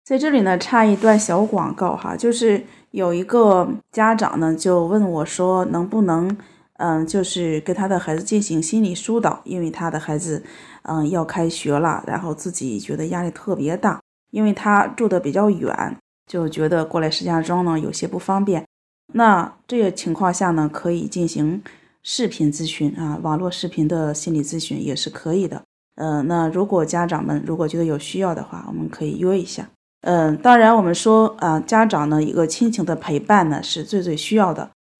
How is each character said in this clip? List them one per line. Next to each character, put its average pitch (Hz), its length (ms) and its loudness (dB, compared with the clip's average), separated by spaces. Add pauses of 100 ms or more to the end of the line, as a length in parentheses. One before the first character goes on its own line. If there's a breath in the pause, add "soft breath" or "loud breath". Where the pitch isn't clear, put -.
在 269 120 0
这 302 120 0
里 269 120 4
呢， 185 160 2
插 226 280 2
一 208 100 4
段 214 240 4
小 190 240 2
广 196 320 -2
告 - 220 -2
哈， - 180 -8
就 233 160 0
是 226 320 2 (280 loud breath)
有 180 220 0
一 175 100 -2
个 196 460 6 (220)
家 220 240 4
长 214 240 0
呢 160 160 2
就 175 300 2
问 202 240 2
我 151 160 -2
说， 185 400 0
能 175 220 -2
不 220 160 2
能， 180 340 0 (400 loud breath)
嗯， 160 280 0
就 190 180 -2
是 165 380 -2
跟 180 140 -2
他 196 140 -2
的 185 100 2
孩 156 160 -4
子 175 80 -4
进 208 180 0
行 165 220 -2
心 220 180 0
理 180 140 0
疏 226 240 -2
导， 180 240 -2
因 180 160 -8
为 165 100 -4
他 165 220 -6
的 156 80 -4
孩 151 180 -4
子， 151 260 -6 (400 loud breath)
嗯， 156 260 -2
要 170 160 0
开 165 240 -2
学 143 280 -2
了， 160 300 0
然 - 140 -4
后 165 120 -6
自 180 160 -8
己 127 300 -6
觉 - 160 -8
得 156 120 -6
压 175 140 -4
力 170 100 -4
特 190 240 -6
别 151 200 -2
大， 196 240 -2 (320)
因 214 120 -2
为 208 100 4
他 208 340 2
住 226 200 -2
得 185 120 2
比 147 120 -4
较 208 180 2
远， - 480 -2 (300)
就 165 220 -4
觉 156 180 -2
得 165 160 2
过 160 160 -4
来 156 100 0
石 - 140 -6
家 165 180 0
庄 175 220 0
呢 160 160 0
有 - 120 -6
些 - 160 -6
不 180 100 -6
方 196 260 -2
便。 175 220 -2 (480)
那 214 400 4 (140)
这 247 100 -2
个 196 140 2
情 175 220 -4
况 180 200 0
下 180 180 0
呢， 156 200 0
可 170 200 -4
以 165 140 -2
进 170 220 -2
行 160 340 -2 (400 loud breath)
视 - 260 -4
频 151 240 0
咨 160 140 -6
询 151 320 -2
啊， 156 240 -6
网 156 160 -2
络 180 140 -4
视 180 160 -8
频 156 200 0
的 160 260 -2
心 165 200 -6
理 147 100 0
咨 160 160 -6
询 110 240 -6
也 127 120 -4
是 117 140 -6
可 160 260 -4
以 190 120 0
的。 - 140 -10 (340)
呃， 151 280 -2
那 165 240 0
如 180 180 0
果 190 180 2
家 170 220 0
长 170 180 -2
们 147 220 -2
如 160 100 -4
果 160 120 -2
觉 165 100 -4
得 170 80 0
有 147 140 -2
需 180 200 -8
要 185 140 0
的 - 100 -8
话， - 240 -14
我 - 60 -10
们 160 160 -6
可 156 160 -8
以 147 140 -6
约 185 200 2
一 180 60 -6
下。 - 240 -12 (340)
嗯， 160 340 2
当 247 200 8
然 226 180 8
我 214 60 6
们 175 140 2
说， 220 420 4
啊， 160 220 0
家 220 260 2
长 151 240 0
呢 151 140 2
一 - 80 -2
个 165 160 2
亲 226 240 0
情 196 120 -2
的 160 120 -2
陪 151 240 -4
伴 196 300 4
呢 147 120 -2
是 - 220 -6
最 202 180 -2
最 165 160 -2
需 - 180 -4
要 190 160 4
的， - 200 -8 (280)